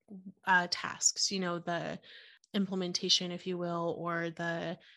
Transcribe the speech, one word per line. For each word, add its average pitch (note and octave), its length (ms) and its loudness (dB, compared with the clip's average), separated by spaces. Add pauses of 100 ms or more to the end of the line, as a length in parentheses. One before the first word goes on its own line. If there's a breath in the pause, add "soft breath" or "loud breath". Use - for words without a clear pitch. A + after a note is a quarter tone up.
(460)
A, F#3+ 60 4
uh, F3+ 180 6
tasks, - 640 0
you G3 80 0
know, F3 200 0
the E3+ 400 -2 (580 soft breath)
implementation, F#3 760 2
if F3 160 -6
you F3+ 100 -2
will, E3+ 400 0
or E3+ 340 -2
the E3+ 460 -4 (200 soft breath)